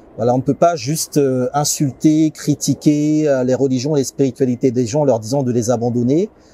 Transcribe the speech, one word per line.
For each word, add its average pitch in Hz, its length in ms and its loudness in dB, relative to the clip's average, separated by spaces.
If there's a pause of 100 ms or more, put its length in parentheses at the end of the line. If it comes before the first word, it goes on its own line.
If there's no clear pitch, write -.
(160)
Voilà, 120 180 0
on - 20 2
ne 131 60 -2
peut 135 120 -2
pas 170 220 2
juste, 139 400 -8
euh, 131 380 0
insulter, 156 760 0
critiquer, 151 960 0
euh, 135 180 0
les 127 100 0
religions, 131 400 0
les 139 100 2
spiritualités 131 680 0
des 120 160 0
gens 120 140 -2
en 147 40 0
leur 120 160 2
disant 120 220 -2
de 123 80 -2
les 117 200 0
abandonner, 123 580 0 (240)